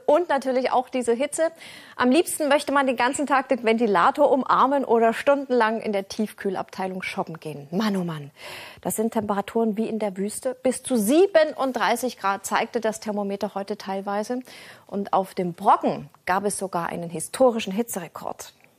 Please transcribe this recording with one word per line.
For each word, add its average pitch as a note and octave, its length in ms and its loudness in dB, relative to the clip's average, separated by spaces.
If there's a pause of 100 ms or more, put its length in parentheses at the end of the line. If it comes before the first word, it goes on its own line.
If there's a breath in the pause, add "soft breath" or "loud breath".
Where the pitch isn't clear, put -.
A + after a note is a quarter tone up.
und E4 240 4
natürlich C4 420 0
auch B3+ 160 0
diese B3 240 -2
Hitze. D4 400 -2 (440 loud breath)
Am B3 140 4
liebsten D#4 380 2
möchte C#4+ 240 2
man C#4 140 2
den B3+ 100 0
ganzen C4 300 0
Tag C4+ 240 2
den B3 120 0
Ventilator A3+ 680 4
umarmen B3+ 540 4
oder A3+ 260 4
stundenlang B3 680 2
in G#3+ 100 -2
der G3 160 -2
Tiefkühlabteilung F#3+ 920 -6
shoppen E3+ 360 -6
gehen. C#3+ 320 -12
Mann, G3+ 240 0
oh F#3 100 0
Mann, D3+ 260 -8 (500 loud breath)
das - 160 -4
sind A3+ 160 -2
Temperaturen G#3+ 640 -2
wie A3 100 -2
in A3 120 -6
der G3+ 180 -4
Wüste. G#3+ 460 -6
Bis B3+ 200 0
zu C4 140 0
siebenunddreißig B3+ 1200 2
Grad G3 300 -2
zeigte A3+ 340 -2
das G#3+ 200 -2
Thermometer G3+ 540 -4
heute G3+ 220 -6
teilweise. G3+ 640 -4 (460 loud breath)
Und G3+ 260 -6
auf F#3+ 220 0
dem F3+ 180 -2
Brocken G#3 560 2 (160)
gab G3 220 0
es G3+ 100 -2
sogar F3+ 320 -4
einen E3+ 220 -8
historischen A3 640 0
Hitzerekord. - 800 -8 (240)